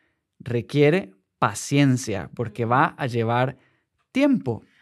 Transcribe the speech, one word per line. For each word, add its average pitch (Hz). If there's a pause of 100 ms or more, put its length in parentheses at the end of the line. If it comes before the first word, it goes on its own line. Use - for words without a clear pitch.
(400)
requiere 143 (260)
paciencia, 123
porque 120
va 127
a 151
llevar 120 (520)
tiempo. 262 (180)